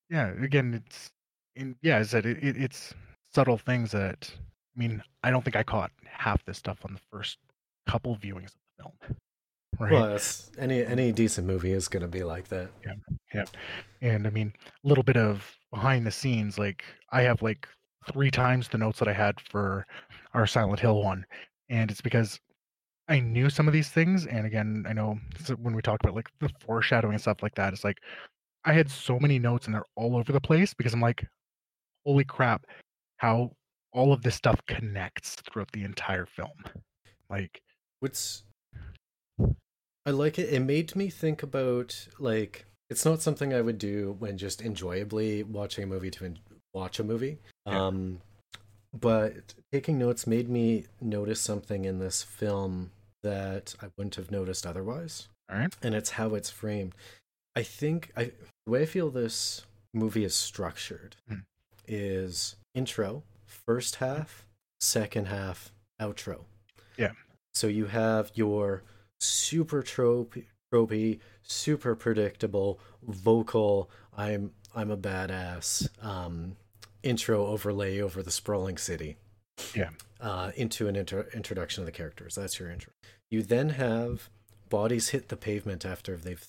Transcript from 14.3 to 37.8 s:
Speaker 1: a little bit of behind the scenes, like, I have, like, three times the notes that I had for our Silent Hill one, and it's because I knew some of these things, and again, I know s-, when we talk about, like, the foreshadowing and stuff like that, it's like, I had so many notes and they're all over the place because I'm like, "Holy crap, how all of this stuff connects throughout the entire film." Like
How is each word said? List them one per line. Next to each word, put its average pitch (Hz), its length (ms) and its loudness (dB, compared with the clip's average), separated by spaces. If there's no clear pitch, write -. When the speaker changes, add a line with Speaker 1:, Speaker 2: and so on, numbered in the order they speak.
Speaker 1:
a 139 40 0
little 139 160 8
bit 120 140 4
of 104 380 2
behind 120 340 2
the 104 60 0
scenes, 110 480 0
like, 101 240 -2
I 127 120 6
have, 120 180 4
like, 110 260 -2
three 135 200 2
times 127 360 4
the 117 100 -2
notes 110 220 0
that 117 80 2
I 104 60 2
had 104 280 2
for 101 440 -2
our 113 140 4
Silent 104 320 2
Hill 107 240 6
one, 95 220 -2
and 113 220 0
it's - 100 -10
because 113 380 0
I 147 120 6
knew 120 300 4
some 151 180 4
of 151 60 6
these 151 160 4
things, 170 380 4
and 110 180 0
again, 107 420 0
I 113 60 -2
know 107 260 0
s-, 160 100 -8
when 117 260 -2
we 110 60 0
talk 107 220 2
about, 101 120 2
like, 113 140 -6
the 143 100 0
foreshadowing 113 540 2
and 107 80 0
stuff - 220 0
like 104 120 -2
that, 98 180 0
it's - 100 -8
like, 101 140 0
I 151 80 6
had 156 180 8
so - 280 0
many 143 200 6
notes 120 260 2
and 107 100 0
they're 107 100 -2
all 120 200 2
over 120 160 2
the 139 100 6
place 165 320 6
because 113 200 0
I'm 117 80 2
like, 117 240 2
"Holy 139 180 8
crap, 123 420 2
how 120 340 4
all 135 220 6
of 117 80 2
this 117 140 2
stuff 110 320 4
connects - 680 -6
throughout - 360 -10
the 104 120 -6
entire 95 440 -4
film." - 240 -10
Like 98 320 -8